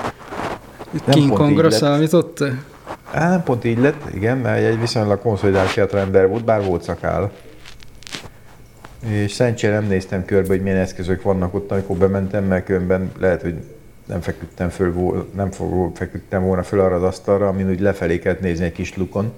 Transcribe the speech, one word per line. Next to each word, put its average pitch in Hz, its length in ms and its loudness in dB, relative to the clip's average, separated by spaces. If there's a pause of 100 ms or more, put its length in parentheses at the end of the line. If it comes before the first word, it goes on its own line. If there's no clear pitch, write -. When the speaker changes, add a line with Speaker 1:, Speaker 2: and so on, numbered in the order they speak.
(920)
Speaker 1:
Nem 147 240 2
Speaker 2:
King 151 120 6
Speaker 1:
pont - 120 4
így 151 60 4
Speaker 2:
Kongra 147 240 4
Speaker 1:
lett. - 100 2
Speaker 2:
számított 156 560 2
te? 139 280 -2 (480)
Speaker 1:
Á, 156 180 0
nem 180 140 2
pont 120 220 0
így 117 140 2
lett, 147 220 2 (120)
igen, 110 240 0
mert 110 280 2
egy 113 140 2
viszonylag 107 420 2
konszolidált 98 480 2
fiatal 101 300 0
ember 95 280 4
volt, 110 160 0
bár 110 200 2
volt 90 200 0
szakáll. 85 480 -2 (1800)
És 104 220 -2
szerencsére 110 480 2
nem 101 80 -2
néztem 92 380 -2
körbe, 95 220 2
hogy 95 140 2
milyen 98 160 0
eszközök 92 440 -2
vannak 92 320 0
ott, 101 180 -4
amikor 98 260 -2
bementem, 95 460 2
mert 95 220 0
különben 92 540 0
lehet, 90 220 2
hogy 85 140 -4 (500)
nem 98 160 -6
feküdtem - 480 -6
föl 87 240 0
vo-, 90 320 0 (100)
nem 95 160 -2
fog-, 87 440 -2
feküdtem 92 480 -4
volna 92 200 2
föl 101 160 0
arra 92 160 4
az 87 80 0
asztalra, 98 440 2
amin 95 220 0
úgy 92 100 0
lefelé 92 400 0
kellett 78 200 -2
nézni 87 260 -2
egy 82 60 -2
kis - 260 -8
lukon. 95 400 -4